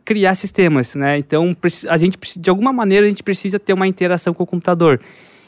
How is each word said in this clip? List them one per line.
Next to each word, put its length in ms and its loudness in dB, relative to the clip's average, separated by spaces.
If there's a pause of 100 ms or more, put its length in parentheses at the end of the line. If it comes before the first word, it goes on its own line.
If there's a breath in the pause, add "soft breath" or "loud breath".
criar 300 2
sistemas, 600 0
né? 220 0
Então, 360 0
preci-, 360 -4
a 80 2
gente 200 0
preci-, 220 -12
de 100 -2
alguma 220 2
maneira, 340 2
a 40 4
gente 140 -6
precisa 360 -4
ter 140 -2
uma 120 0
interação 480 -2
com 100 -4
o 40 -6
computador. 540 2 (460 loud breath)